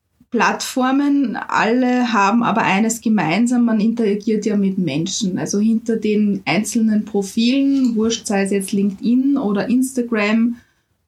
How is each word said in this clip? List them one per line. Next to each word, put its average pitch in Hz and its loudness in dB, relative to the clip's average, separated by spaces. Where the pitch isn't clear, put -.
Plattformen, 262 0
alle 247 0
haben 220 2
aber 208 0
eines 214 0
gemeinsam, 220 2
man 226 2
interagiert 214 0
ja 202 0
mit 190 0
Menschen. 175 -2
Also 160 -2
hinter 226 0
den 208 0
einzelnen 214 0
Profilen, 247 0
wurscht, 220 -2
sei 196 0
es 196 -2
jetzt 196 -2
LinkedIn 233 0
oder 202 -2
Instagram 233 0